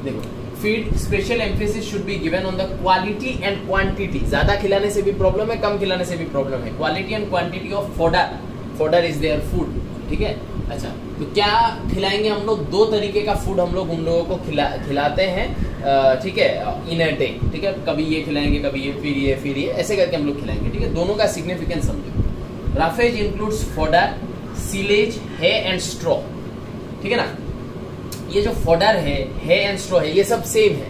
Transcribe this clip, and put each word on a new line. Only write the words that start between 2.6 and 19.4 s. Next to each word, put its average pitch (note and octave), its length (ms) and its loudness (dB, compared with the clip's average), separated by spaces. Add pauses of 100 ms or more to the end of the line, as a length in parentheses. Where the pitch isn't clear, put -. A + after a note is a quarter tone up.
the - 260 -2
quality G#3 500 0
and G3 340 -4
quantity। F#3+ 600 0
ज्यादा D#3 260 2
खिलाने G3+ 340 2
से G3+ 120 0
भी G3 100 2
प्रॉब्लम F#3+ 380 2
है, A3+ 60 -2
कम G#3 220 0
खिलाने F#3 260 0
से F3 120 -4
भी E3 80 -4
प्रॉब्लम C3+ 340 -2
है। A#2 200 -6
Quality F3+ 360 -2
and G3 200 -4
quantity F3 380 -2
of G3+ 280 -4
fodder, E3 260 4 (540)
fodder E3 300 4
is C#3+ 140 -2
their D3+ 300 0
food, - 260 0 (300)
ठीक - 100 0
है। - 160 0 (340)
अच्छा, - 180 -6
तो - 360 -8 (100)
क्या G#3+ 480 4 (120)
खिलाएंगे G3+ 340 2
हम G3+ 180 0
लोग? F3+ 240 0
दो G3+ 140 6
तरीके G#3 360 2
का G3+ 140 0
फूड F#3 260 0
हम F3 140 2
लोग F3+ 160 -2
उन E3 100 -2
लोगों E3+ 240 2
को F#3 120 -2
खिला-, D3 520 -2
खिलाते D3 340 2
हैं, F#3+ 340 0 (260)
अ, C3+ 400 6
ठीक F#3+ 160 -2
है, - 260 2 (220)
in E3 80 -2
a D#3+ 240 2
day, - 340 0
ठीक D#3+ 120 -4
है। G3 80 2
कभी D#3 320 -2
ये D#3 180 0
खिलाएंगे, C#3+ 360 2
कभी C#3 220 -2
ये, C#3 120 -2
फिर C#3+ 200 -4
ये, C#3 220 2
फिर C#3 240 -2